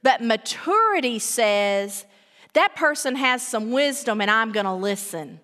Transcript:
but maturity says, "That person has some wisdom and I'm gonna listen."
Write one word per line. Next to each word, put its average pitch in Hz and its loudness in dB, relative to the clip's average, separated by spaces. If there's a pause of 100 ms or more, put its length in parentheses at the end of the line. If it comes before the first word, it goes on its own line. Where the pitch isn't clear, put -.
but 262 2
maturity 262 0
says, 202 0 (480)
"That 381 2
person 294 0
has 254 0
some 220 -4
wisdom 254 0
and 202 2
I'm 220 2
gonna 202 -2
listen." 185 -6